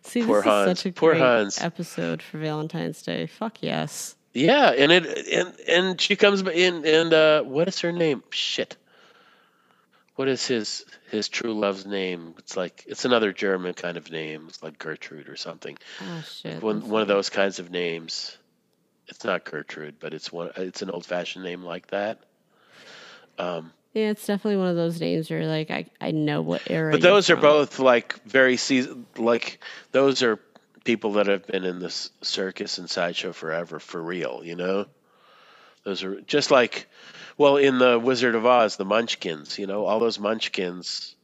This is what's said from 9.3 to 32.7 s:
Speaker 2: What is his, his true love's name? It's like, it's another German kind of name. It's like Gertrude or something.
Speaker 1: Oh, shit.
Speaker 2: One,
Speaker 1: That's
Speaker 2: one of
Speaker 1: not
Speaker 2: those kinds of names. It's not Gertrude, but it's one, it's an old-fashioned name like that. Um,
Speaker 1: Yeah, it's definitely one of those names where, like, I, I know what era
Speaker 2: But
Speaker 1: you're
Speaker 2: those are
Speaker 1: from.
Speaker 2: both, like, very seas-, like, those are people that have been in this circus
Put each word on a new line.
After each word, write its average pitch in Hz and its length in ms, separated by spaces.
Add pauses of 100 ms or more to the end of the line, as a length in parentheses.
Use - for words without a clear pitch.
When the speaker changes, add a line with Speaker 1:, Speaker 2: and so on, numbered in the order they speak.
Speaker 2:
What 135 120
is 127 180
his, 113 380 (260)
his 107 180
true - 260
love's 98 320
name? 92 520
It's - 180
like, 90 300
it's - 180
another 113 280
German 92 420
kind 87 220
of 80 140
name. 78 380
It's - 140
like 80 160
Gertrude 76 500
or 71 80
something. - 420 (240)
Speaker 1:
Oh, 170 280
shit. - 320
Speaker 2:
One, 107 180
Speaker 1:
That's 107 100
Speaker 2:
one 110 120
of 98 60
Speaker 1:
not 101 60
Speaker 2:
those 98 160
kinds 98 280
of 87 120
names. 85 680 (720)
It's - 160
not 98 200
Gertrude, 76 560
but 78 140
it's - 180
one, 85 240
it's 92 260
an 95 80
old-fashioned 87 540
name 90 200
like 87 240
that. 101 320 (1160)
Um, 85 340 (220)
Speaker 1:
Yeah, 220 160
it's - 160
definitely 202 320
one 185 100
of 175 80
those 170 240
names 165 300
where, 160 160
like, 156 240
I, - 160 (140)
I 165 100
know 151 320
what 170 280
era 160 220
Speaker 2:
But 151 100
Speaker 1:
you're 180 100
Speaker 2:
those 196 180
are 170 60
Speaker 1:
from. - 60
Speaker 2:
both, 147 360
like, 127 460
very 127 340
seas-, 127 300 (280)
like, 117 440 (320)
those 131 300
are 113 160 (460)
people 113 300
that 101 120
have 98 200
been 95 180
in 90 140
this - 320 (100)
circus - 560